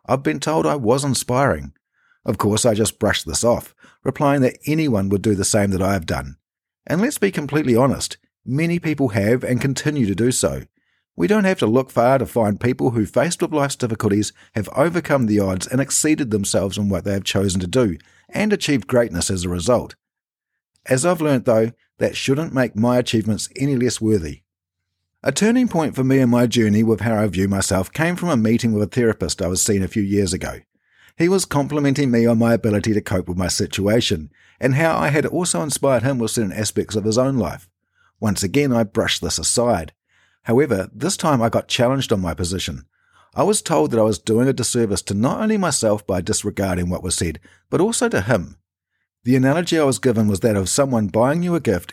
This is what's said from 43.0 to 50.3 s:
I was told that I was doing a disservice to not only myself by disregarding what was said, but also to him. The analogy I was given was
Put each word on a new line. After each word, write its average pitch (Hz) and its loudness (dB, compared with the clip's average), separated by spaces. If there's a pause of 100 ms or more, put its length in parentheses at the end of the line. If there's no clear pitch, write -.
I 127 -2
was 208 2
told 151 0
that 113 2
I 107 4
was 107 0
doing 113 2
a 135 2
disservice 117 -2
to - -6
not 127 0
only 220 0
myself 113 0
by 95 -2
disregarding 92 -2
what 90 -4
was 90 -4
said, 82 -4 (280)
but 139 -2
also 233 0
to 196 0
him. 98 -2 (680)
The 123 2
analogy 156 2
I 151 4
was 135 0
given 110 2
was 95 0